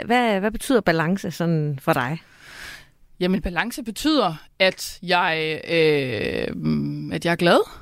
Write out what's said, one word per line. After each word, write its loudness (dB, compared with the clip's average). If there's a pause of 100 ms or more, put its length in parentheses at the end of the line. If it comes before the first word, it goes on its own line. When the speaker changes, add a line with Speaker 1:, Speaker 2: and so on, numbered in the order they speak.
Speaker 1:
hvad, 0
hvad 0
betyder 0
balance 0
sådan -2
for 0
dig? -2 (1000)
Speaker 2:
Jamen, 2
balance -4
betyder, 0 (240)
at 0
jeg, 0
øh, 0
at -4
jeg 2
er 0
glad. 6 (240)